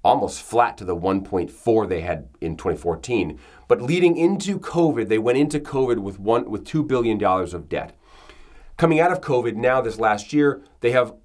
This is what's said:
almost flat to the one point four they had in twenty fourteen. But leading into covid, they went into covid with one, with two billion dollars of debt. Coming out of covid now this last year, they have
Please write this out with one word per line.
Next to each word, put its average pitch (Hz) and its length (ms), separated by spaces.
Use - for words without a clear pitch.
almost 120 400
flat 117 360
to 101 60
the 90 100
one 95 280
point 90 280
four 110 360
they 90 140
had 80 280
in 82 160
twenty 85 220
fourteen. 85 600
But 120 140
leading 170 340
into 190 420
covid, 143 500
they 110 100
went 123 200
into 147 220
covid 131 380
with 98 200
one, 113 320
with 98 140
two 156 180
billion 117 360
dollars 92 340
of 80 160
debt. 82 260
Coming 165 220
out 180 120
of - 80
covid 120 360
now 127 260
this 107 160
last 107 340
year, 143 300
they 120 120
have 123 220